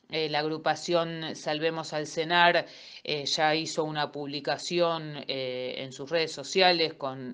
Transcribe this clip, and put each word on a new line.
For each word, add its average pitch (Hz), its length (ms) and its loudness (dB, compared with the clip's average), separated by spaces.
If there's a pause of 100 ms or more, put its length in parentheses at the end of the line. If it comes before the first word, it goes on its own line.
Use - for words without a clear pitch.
(120)
Eh, 156 180 0
la 147 100 0
agrupación 160 960 0
Salvemos 160 580 -2
al 151 120 -2
cenar, 170 640 4 (360)
eh, 147 220 -4
ya 156 300 4
hizo 160 280 -2
una 151 280 -2
publicación, 147 1160 -2
eh, 127 520 -4
en 131 140 -8
sus 139 180 -10
redes 160 200 0
sociales 170 640 4
con, 131 400 -6